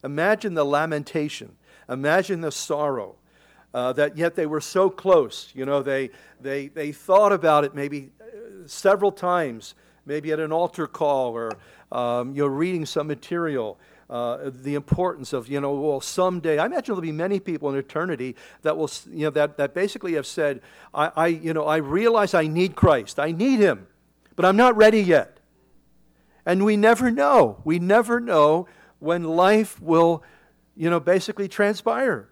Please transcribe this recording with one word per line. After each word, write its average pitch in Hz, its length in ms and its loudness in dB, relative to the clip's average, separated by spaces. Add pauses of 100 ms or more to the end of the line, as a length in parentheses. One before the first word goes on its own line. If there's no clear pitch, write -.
Imagine 185 500 -2
the 151 120 2
lamentation. 151 880 -4 (320)
Imagine 165 540 -2
the 156 100 -6
sorrow. 143 640 -6 (580)
Uh, 123 200 -2
that 147 240 -2
yet 170 180 -2
they 170 100 -2
were 151 140 -4
so 190 300 0
close. 180 640 0
You 131 120 -8
know, 139 160 0
they, 135 280 -4 (320)
they, 139 260 -8
they 151 240 -10
thought 202 400 4
about 160 320 4
it 139 100 -4
maybe, 143 460 -8
uh, 196 480 -20
several 196 460 2
times, 165 640 -4 (300)
maybe 151 280 -6
at 151 60 -4
an 156 120 -6
altar 165 360 -2
call 135 440 -2
or, 113 220 -8 (380)
um, 123 420 -4
you 143 80 -4
know, 143 60 2
reading 160 380 -2
some 151 220 -4
material, 147 720 -6 (300)
uh, 120 400 -6
the 131 260 -8
importance 147 560 -4
of, 120 160 -6
you 139 140 -4
know, 143 120 -4
well, 139 280 -2
someday, 175 560 -2
I 165 80 0
imagine 262 280 -4
there'll 185 80 -6
be 165 100 -6
many 180 280 -2
people 147 300 -6
in 139 80 -4
eternity 139 580 -6 (280)
that 156 120 0
will, 160 100 -4
s-, - 240 -14
you 151 160 -6
know, 151 60 0
that, 147 260 -2
that 139 160 -2
basically 190 400 -4
have 143 120 -4
said, 143 360 -4 (320)
"I, 151 220 0
I, 165 120 2
you 160 260 -4
know, 156 120 -2
I 151 120 0
realize 202 560 0
I 160 140 2
need 175 280 -2
Christ. 139 440 2
I 156 120 -2
need 233 280 0
him, 135 280 2 (480)
but 175 100 0
I'm 196 120 6
not 247 180 6
ready 214 260 8
yet." 165 380 2 (1040)
And 185 200 2
we 214 120 4
never 226 340 4
know. 247 520 4
We 160 140 0
never 220 420 2
know 170 480 2 (320)
when 170 240 -2
life 185 580 2
will, 165 420 4 (520)
you 160 140 -2
know, 170 100 2
basically 185 500 0
transpire 214 840 -2